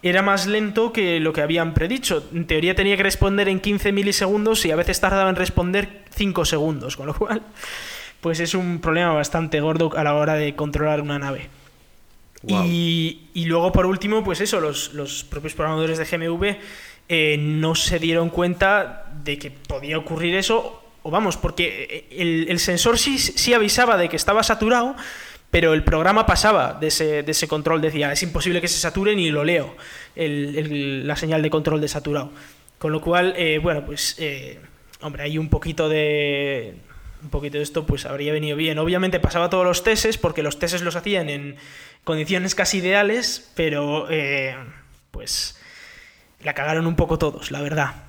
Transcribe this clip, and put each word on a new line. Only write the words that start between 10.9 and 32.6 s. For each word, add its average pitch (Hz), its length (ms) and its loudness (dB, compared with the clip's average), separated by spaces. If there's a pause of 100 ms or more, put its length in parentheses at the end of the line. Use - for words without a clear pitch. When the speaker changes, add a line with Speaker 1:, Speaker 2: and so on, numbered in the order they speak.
Speaker 1:
una 147 180 -4
nave. 139 300 -8 (920)
Speaker 2:
Guau. 185 240 2
Speaker 1:
Y, 170 680 0
y 170 120 -2
luego, 170 260 4
por 185 140 6
último, 202 380 0
pues 180 180 -2
eso, 208 180 0
los, 147 340 -4
los 143 300 -8
propios 151 300 -8
programadores 160 440 -2
de 160 80 -2
G - 80 -4
M 165 160 -2
V, 196 300 -2 (500)
eh, 156 300 4
no 156 340 2
se 170 260 0
dieron 165 300 2
cuenta 180 840 2 (120)
de 143 160 -4
que 147 100 -12
podía 143 480 -8
ocurrir 165 380 -2
eso, 220 480 -2 (200)
o 160 60 -8
vamos, 180 280 0
porque, 156 520 -2
eh, - 320 -12
el, 165 280 2
el 175 100 2
sensor 185 380 2
sí, 277 200 2
sí - 360 2
avisaba 233 440 4
de 175 120 2
que 160 80 -2
estaba 208 260 2
saturado, 233 520 2 (540)
pero 165 240 6
el 156 100 4
programa 190 420 4
pasaba 185 480 4
de 151 140 -4
ese, 151 360 0
de 147 80 -4
ese 156 160 0
control, 156 340 0
decía, 147 300 0
"Es 147 100 -2
imposible 175 380 0
que 170 80 -2
se 170 100 0
sature, 196 380 0
ni 175 160 0
lo 147 140 0
leo, 156 300 0 (400)
el, 147 420 -4
el, 143 500 -4
la 147 80 -2
señal 156 260 0
de 151 80 0
control 156 300 0
de 147 80 0
saturado". 147 440 -4 (460)